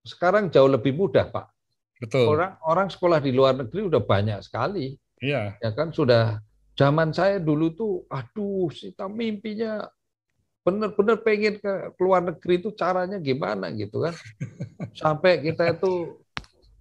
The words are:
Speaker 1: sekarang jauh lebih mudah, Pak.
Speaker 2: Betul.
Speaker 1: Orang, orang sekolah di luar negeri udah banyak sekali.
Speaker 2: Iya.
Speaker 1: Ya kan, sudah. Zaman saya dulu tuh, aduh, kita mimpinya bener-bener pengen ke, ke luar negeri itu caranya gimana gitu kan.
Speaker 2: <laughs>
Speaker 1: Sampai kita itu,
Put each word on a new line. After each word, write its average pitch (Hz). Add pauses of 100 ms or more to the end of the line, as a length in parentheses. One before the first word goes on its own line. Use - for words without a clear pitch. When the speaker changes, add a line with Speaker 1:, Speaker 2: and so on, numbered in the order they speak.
Speaker 1:
sekarang 185
jauh 135
lebih 135
mudah, 170
Pak. - (480)
Speaker 2:
Betul. 120
Speaker 1:
Orang, 165
orang 170
sekolah 165
di 135
luar 131
negeri 165
udah 131
banyak 101
sekali. 135 (160)
Speaker 2:
Iya. 120
Speaker 1:
Ya 113
kan, 156
sudah. 117 (300)
Zaman 151
saya 196
dulu 156
tuh, 214 (180)
aduh, 190
kita -
mimpinya 214 (760)
bener-bener 208
pengen 214
ke, 202 (220)
ke -
luar 185
negeri 175
itu 196
caranya 185
gimana 117
gitu 107
kan. 165
Speaker 2:
<laughs> -
Speaker 1:
Sampai 156
kita 165
itu, 175 (640)